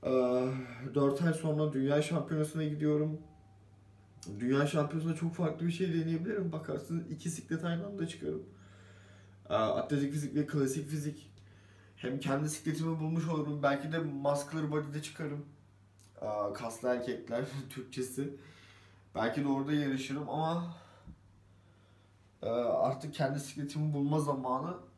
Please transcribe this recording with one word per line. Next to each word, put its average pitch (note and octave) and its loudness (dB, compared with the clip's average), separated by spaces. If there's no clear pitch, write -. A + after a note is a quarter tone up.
Ee, C3 0
dört C#3 4
ay E3+ 6
sonra D3+ 2
dünya C#3 4
şampiyonasına D#3 0
gidiyorum. D3+ 2
Dünya C3+ 4
şampiyonasında D#3+ 2
çok E3 -2
farklı E3+ 0
bir E3+ 2
şey E3+ 0
deneyebilirim. E3 0
Bakarsınız - -4
iki D#3 -6
siklet E3 -4
aynı E3+ -2
anda G3 -6
çıkarım. D3+ -6
Ee, - 2
atletik C#3 2
fizik D3 -2
ve D3 4
klasik C#3 2
fizik. D3 -4
Hem B2+ -4
kendi D3 2
sikletimi D#3+ 0
bulmuş D#3 0
olurum. D3 0
Belki C#3+ 2
de E3 0
muscular C#3+ 0
body'de D3 -2
çıkarım. D3 -8
Ee, G#2 -2
kaslı A#2+ -4
erkekler B2 -2
<laughs> C3 -8
Türkçesi. C3 -6
Belki A#2 0
de C#3 2
orada C#3 2
yarışırım C#3 0
ama, E3 0
e, G#2 -2
artık B2 2
kendi C#3+ 0
sikletimi D3+ -2
bulma C#3+ 4
zamanı. C#3 0